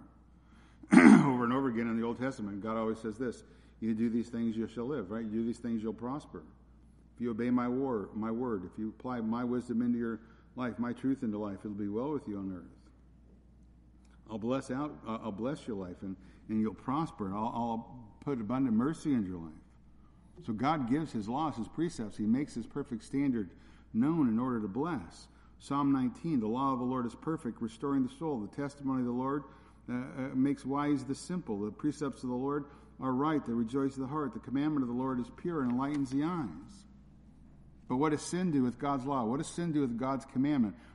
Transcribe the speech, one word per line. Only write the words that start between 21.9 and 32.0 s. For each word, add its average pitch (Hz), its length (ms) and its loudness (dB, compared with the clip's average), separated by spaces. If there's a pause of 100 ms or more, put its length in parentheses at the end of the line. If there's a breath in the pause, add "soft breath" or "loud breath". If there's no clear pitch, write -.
He 107 80 0
makes 131 280 2
his 110 120 -6
perfect 123 380 -8
standard 127 480 0 (420 loud breath)
known 139 360 4
in 110 100 2
order 123 220 0
to 107 60 -2
bless. 120 600 -4 (320 soft breath)
Psalm 139 320 2
nineteen, 131 480 2
"The 107 80 2
law 135 260 2
of 123 60 0
the 127 60 0
Lord 127 200 0
is 110 100 -6
perfect, 151 460 -4
restoring 139 420 0
the 123 60 0
soul. 147 320 -4
The 98 60 -6
testimony 135 540 -4
of 123 40 0
the 120 80 0
Lord, 135 300 0 (440 loud breath)
uh, 120 60 -6
uh, 131 420 -6
makes 135 300 2
wise 143 400 2
the 135 80 -2
simple. 127 480 -4
The 104 100 -2
precepts 139 520 -2